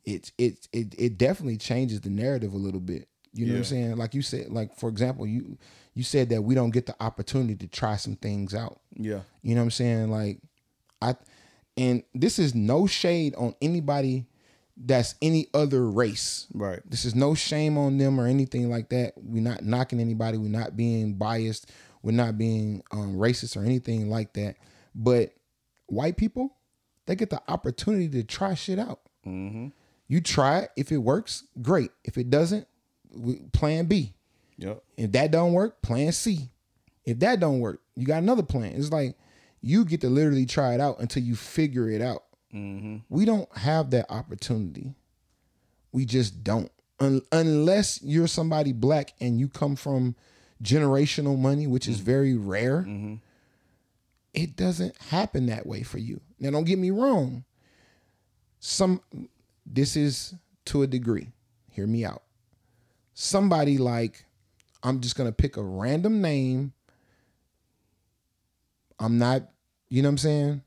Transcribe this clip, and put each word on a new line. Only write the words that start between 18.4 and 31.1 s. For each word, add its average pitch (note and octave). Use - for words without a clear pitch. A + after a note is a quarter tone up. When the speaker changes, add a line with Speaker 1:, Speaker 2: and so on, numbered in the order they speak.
Speaker 1:
like A#2
that. B2
We're A2
not A#2
knocking A#2+
anybody. A2+
We're G#2+
not G#2+
being A2+
biased. A2
We're A2
not A#2
being, A2
um, G2+
racist A#2
or G2+
anything A#2
like A2
that. G#2
But A#2
white D3+
people, B3
they F#3
get G#3+
the -
opportunity E3+
to B2+
try F#3+
shit F#3
out. A#3
Speaker 2:
Mm-hmm. G2+
Speaker 1:
You D#3+
try D3+
it. -
If C#3+
it D3+
works, C3+